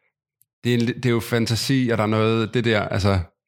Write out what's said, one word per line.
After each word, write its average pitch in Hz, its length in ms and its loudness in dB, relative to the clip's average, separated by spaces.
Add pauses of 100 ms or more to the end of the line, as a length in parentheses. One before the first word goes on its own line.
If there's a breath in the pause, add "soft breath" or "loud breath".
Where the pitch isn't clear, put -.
(640 loud breath)
det 120 100 0
er 120 40 2
en, 117 80 0
det 127 200 -4
er 120 40 2
jo 117 100 0
fantasi, 117 720 0
og 110 60 0
der 110 60 2
er 107 40 0
noget, 110 460 0
det 120 100 0
der, 110 180 2
altså, 98 380 0 (280)